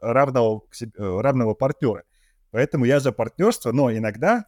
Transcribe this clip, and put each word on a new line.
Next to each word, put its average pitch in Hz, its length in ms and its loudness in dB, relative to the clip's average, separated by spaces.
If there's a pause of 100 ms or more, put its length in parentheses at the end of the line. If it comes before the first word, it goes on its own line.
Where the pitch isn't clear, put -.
равного 120 680 2
к - 60 -20
себе, 113 220 -14
э, 98 240 -4
равного 127 340 2
партнера. 139 480 -2 (480)
Поэтому 127 340 0
я 139 160 4
за 135 100 -2
партнерство, 117 640 -2
но 131 180 2
иногда, 113 560 -2